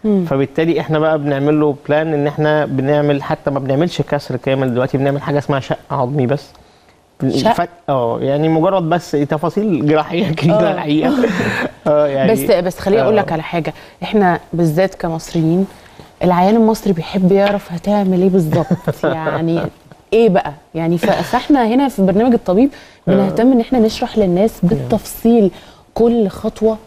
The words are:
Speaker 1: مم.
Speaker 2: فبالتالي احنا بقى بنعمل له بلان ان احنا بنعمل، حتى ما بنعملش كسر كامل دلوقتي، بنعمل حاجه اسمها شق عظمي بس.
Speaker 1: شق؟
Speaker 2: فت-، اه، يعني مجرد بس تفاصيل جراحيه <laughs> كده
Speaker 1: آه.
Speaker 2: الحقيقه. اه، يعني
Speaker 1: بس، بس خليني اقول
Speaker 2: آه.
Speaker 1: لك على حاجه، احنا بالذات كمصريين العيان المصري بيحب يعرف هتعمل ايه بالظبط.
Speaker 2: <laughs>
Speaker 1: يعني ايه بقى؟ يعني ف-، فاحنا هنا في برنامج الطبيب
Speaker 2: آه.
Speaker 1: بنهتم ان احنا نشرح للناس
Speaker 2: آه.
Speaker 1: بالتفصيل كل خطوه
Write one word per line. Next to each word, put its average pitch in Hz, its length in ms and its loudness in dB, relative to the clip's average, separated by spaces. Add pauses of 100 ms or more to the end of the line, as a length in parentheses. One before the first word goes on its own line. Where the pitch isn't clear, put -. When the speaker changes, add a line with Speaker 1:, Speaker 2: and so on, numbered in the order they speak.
Speaker 1:
مم. 202 260 2
Speaker 2:
فبالتالي 151 500 0
احنا 156 200 -2
بقى 156 200 2
بنعمل 147 400 0
له 147 160 2 (140)
بلان 156 240 0
ان 147 140 0
احنا 151 380 0
بنعمل، 143 580 0
حتى - 280 -4
ما 139 80 -4
بنعملش 139 420 -2
كسر 139 340 -4
كامل 131 380 -2
دلوقتي، 127 240 -2
بنعمل 139 240 -2
حاجه 147 160 -4
اسمها 139 220 -2
شق - 180 -6 (140)
عظمي 135 360 -2
بس. 143 220 -4 (880)
Speaker 1:
شق؟ 196 180 0
Speaker 2:
فت-، 175 160 -2 (200)
اه، 120 320 -2
يعني 143 280 0
مجرد 165 400 0
بس 170 220 -4
تفاصيل 151 760 -2
جراحيه 156 480 0
<laughs> - 80 -8
كده 196 260 2
Speaker 1:
آه. 190 40 -2
Speaker 2:
الحقيقه. 156 400 0 (760)
اه، 147 200 2
يعني 135 240 0
Speaker 1:
بس، 139 80 0 (120)
بس 180 280 0
خليني 196 220 2
اقول 220 160 2
Speaker 2:
آه. 202 40 2
Speaker 1:
لك 180 100 -4
على 160 120 -4
حاجه، 156 300 -6 (300)
احنا 180 360 2 (140)
بالذات 170 420 0
كمصريين 165 720 -2 (560)
العيان 180 320 4
المصري 220 380 2
بيحب 180 380 0
يعرف 202 400 2
هتعمل 185 500 0
ايه 190 80 4
بالظبط. 170 360 2 (340)
Speaker 2:
<laughs> - 40 -6
Speaker 1:
يعني 160 580 -2 (520)
ايه 226 160 4
بقى؟ 160 240 0 (220)
يعني 165 220 0
ف-، 190 140 -2
فاحنا 240 560 0
هنا 262 220 2
في 196 120 -4
برنامج 202 320 4
الطبيب 226 360 2 (380)
Speaker 2:
آه. 175 40 2
Speaker 1:
بنهتم 196 400 2
ان 247 80 4
احنا 240 200 0
نشرح 220 380 0
للناس 190 340 2 (120)
Speaker 2:
آه. 175 40 2
Speaker 1:
بالتفصيل 185 840 0 (420)
كل 233 340 2
خطوه 214 600 -2